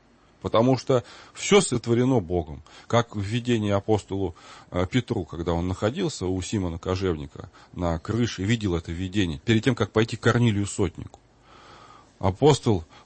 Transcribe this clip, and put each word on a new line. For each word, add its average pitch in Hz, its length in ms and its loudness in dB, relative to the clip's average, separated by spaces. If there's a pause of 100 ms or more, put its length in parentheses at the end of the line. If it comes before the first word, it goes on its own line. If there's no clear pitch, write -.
(400)
Потому 120 380 2
что 127 260 0 (300)
все - 260 4
сотворено 120 600 2
Богом. 82 420 -4 (240)
Как - 280 0
в 104 60 -4
видении 110 500 -2
апостолу, 98 640 0 (360)
э, 90 200 -2
Петру, 110 360 -2
когда 82 260 -4
он 85 160 0
находился 123 580 -4
у 92 140 -2
Симона 90 380 -4
Кожевника 90 720 -4 (240)
на 85 240 -2
крыше 110 440 -2
и 95 40 0
видел 104 280 0
это 82 160 -4
видение, 90 540 -2
перед 113 180 2
тем, 127 120 2
как 104 180 -2
пойти 110 240 0
к - 40 -16
Корнилию 113 460 2
сотнику. - 540 -6 (1000)
Апостол: 104 640 2 (220)